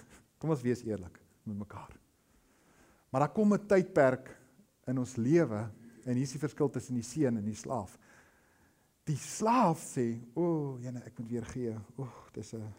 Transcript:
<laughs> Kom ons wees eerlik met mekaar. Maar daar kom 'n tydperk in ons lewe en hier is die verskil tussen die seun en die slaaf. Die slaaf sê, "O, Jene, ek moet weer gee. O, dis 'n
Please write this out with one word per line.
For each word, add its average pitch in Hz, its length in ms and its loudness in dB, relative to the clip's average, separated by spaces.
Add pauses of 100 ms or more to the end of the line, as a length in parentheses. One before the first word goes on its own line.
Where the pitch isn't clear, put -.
(140)
<laughs> - 240 -20
Kom 156 120 -2
ons 139 120 0
wees 123 200 0
eerlik 92 380 -8 (240)
met 104 120 -6
mekaar. - 400 -12 (1120)
Maar 131 100 2
daar 147 120 4
kom 208 220 6
'n - 120 0
tydperk 139 720 4 (500)
in 131 120 -2
ons 123 180 -6
lewe 117 540 2 (340)
en 123 100 -2
hier 127 80 2
is 139 100 -4
die 147 80 -10
verskil 147 280 0
tussen 127 260 -6
die 117 80 -2
seun 127 340 0
en 104 80 -4
die 107 120 -4
slaaf. 120 420 -8 (1040)
Die 151 120 -2
slaaf 220 680 2
sê, 117 360 -2 (140)
"O, 156 460 0
Jene, 123 240 -8
ek - 140 -14
moet 117 100 -10
weer 113 160 -4
gee. 117 320 -6 (200)
O, 131 120 -8 (240)
dis 113 220 -12
'n 107 240 -10